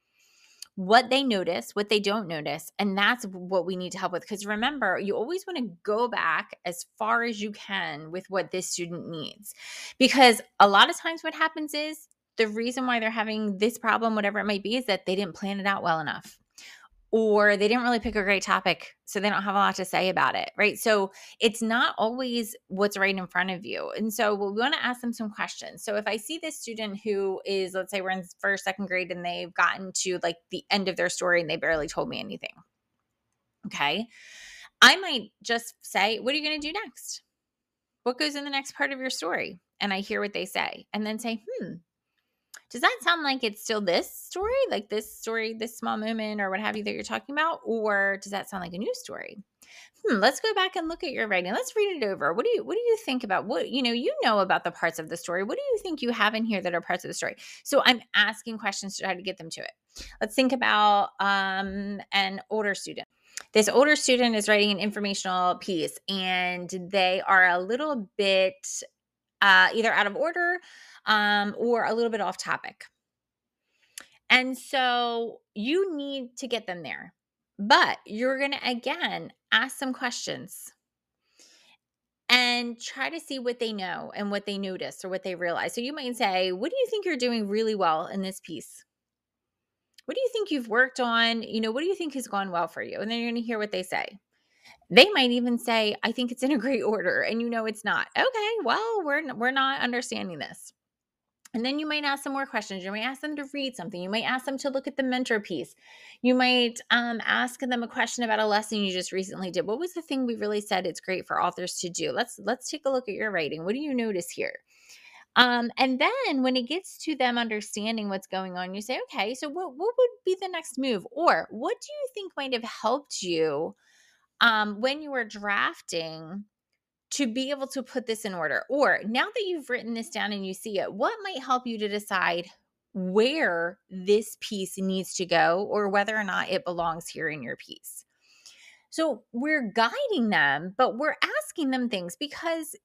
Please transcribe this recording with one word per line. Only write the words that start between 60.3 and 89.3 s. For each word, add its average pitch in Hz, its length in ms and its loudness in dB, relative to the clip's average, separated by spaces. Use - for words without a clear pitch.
think 262 160 4
about, 214 680 4
um, 196 800 0
an 196 380 0
older 208 260 0
student. - 320 -12
This 214 160 6
older 294 260 8
student 247 400 4
is 208 140 2
writing 208 220 6
an 190 80 0
informational 190 800 0
piece, 160 400 -2
and 180 600 -2
they 185 520 2
are 185 260 8
a 180 120 4
little 220 580 -2
bit, 190 640 2
uh, 190 320 10
either 220 200 4
out 202 140 4
of 202 80 -2
order, 349 440 0
um, 208 520 4
or 233 280 2
a 214 80 0
little 233 160 0
bit 220 120 -2
off 185 160 -2
topic. - 480 -6
And 254 280 4
so 240 840 0
you 320 420 0
need 277 420 -8
to 269 100 -8
get 226 180 -4
them 175 180 -8
there. 107 300 -12
But 208 460 6
you're 254 340 -2
gonna, 277 240 -2
again, 240 720 -4
ask 233 260 4
some 262 160 -4
questions - 800 -8
and 240 540 4
try 269 300 -6
to 330 80 -8
see 277 180 -8
what 240 220 -4
they 226 120 -2
know 175 440 -6
and 202 160 -4
what 202 160 -4
they 202 100 -4
notice 185 480 -8
or 185 40 -8
what 185 140 -4
they 185 120 -4
realize. 170 380 -2
So 240 80 -4
you 262 120 -6
might 247 240 -6
say, 185 340 2
"What 214 200 -2
do 523 60 -4
you 508 120 2
think 415 160 -4
you're 339 100 0
doing 240 320 0
really 220 280 0
well 170 320 2
in 196 160 -4
this 190 160 -6
piece? - 440 -14